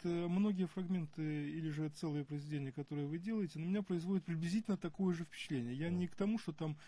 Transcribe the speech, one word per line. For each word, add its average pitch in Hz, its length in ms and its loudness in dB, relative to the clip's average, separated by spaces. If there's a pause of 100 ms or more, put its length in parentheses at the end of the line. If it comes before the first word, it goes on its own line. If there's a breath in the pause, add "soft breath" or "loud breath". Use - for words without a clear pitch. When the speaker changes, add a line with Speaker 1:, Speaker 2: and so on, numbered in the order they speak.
Speaker 1:
э, 175 240 2
многие 190 380 4
фрагменты 156 840 -2
или 160 200 -2
же 151 180 0
целые 147 360 -2
произведения, 147 480 -4
которые 147 360 -2
вы 160 100 -2
делаете, 196 400 0
на 160 60 -2
меня 196 180 2
производят 180 420 2
приблизительно 175 520 2
такое 180 380 2
же 165 100 -2
впечатление. 123 500 -2
Я 156 140 0
Speaker 2:
Мгм. 180 100 2
Speaker 1:
не 180 80 2
к - 80 -8
тому, 214 240 2
что 170 140 -4
там 156 240 -2 (120)